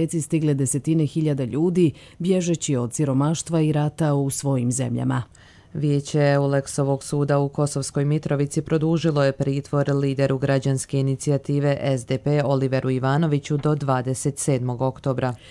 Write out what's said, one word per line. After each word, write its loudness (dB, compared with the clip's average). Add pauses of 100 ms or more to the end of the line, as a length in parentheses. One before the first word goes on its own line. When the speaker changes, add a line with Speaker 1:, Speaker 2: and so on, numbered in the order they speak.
(220)
Speaker 1:
stigle 0
desetine 0
hiljada -2
ljudi 2 (280)
bježeći 0
od -2
siromaštva 0
i 2
rata 0
u 0
svojim -2
zemljama. -2 (500)
Speaker 2:
Vijeće 0
Euleksovog 2
suda 0
u 0
Kosovskoj -2
Mitrovici 0
produžilo 0
je 4
pritvor -2
lideru 0
građanske 0
inicijative 0
S -2
D -2
P 0
Oliveru 0
Ivanoviću 0
do 0
dvadeset -2
sedmog -2
oktobra. -2 (160)